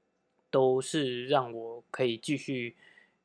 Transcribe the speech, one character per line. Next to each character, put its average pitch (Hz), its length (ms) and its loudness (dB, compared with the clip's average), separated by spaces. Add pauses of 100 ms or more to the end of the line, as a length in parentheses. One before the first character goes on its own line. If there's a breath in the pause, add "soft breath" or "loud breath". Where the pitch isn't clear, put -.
(520)
都 131 300 6
是 127 460 -2
让 127 260 2
我 117 360 -10
可 - 140 -2
以 117 140 2
继 147 180 -2
续 123 400 -6 (500 soft breath)